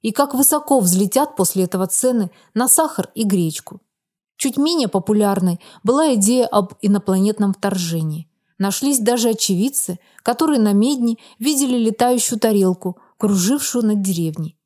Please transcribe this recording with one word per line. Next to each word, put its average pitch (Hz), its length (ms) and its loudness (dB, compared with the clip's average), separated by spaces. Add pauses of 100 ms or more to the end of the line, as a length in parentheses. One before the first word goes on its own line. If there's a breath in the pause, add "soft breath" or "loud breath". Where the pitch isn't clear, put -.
И 220 100 -4
как 277 240 0
высоко 277 460 2
взлетят 196 560 0
после 190 260 0
этого 185 240 -2
цены 233 460 0 (220 soft breath)
на 240 120 0
сахар 311 480 0
и 226 80 -4
гречку? 185 580 -2 (560)
Чуть 262 200 -4
менее 294 320 0
популярной 196 720 0 (240 loud breath)
была 269 300 2
идея 226 340 2
об 196 340 0
инопланетном 196 720 0
вторжении. 165 760 -4 (300)
Нашлись 254 400 -2
даже 233 300 0
очевидцы, 214 720 -2 (240 soft breath)
которые 285 340 0
на 214 140 4
Медне 233 460 0 (200 loud breath)
видели 269 380 0
летающую 233 640 0
тарелку, 190 580 0 (180 soft breath)
кружившую 220 720 0
над 208 160 0
деревней. 165 640 -4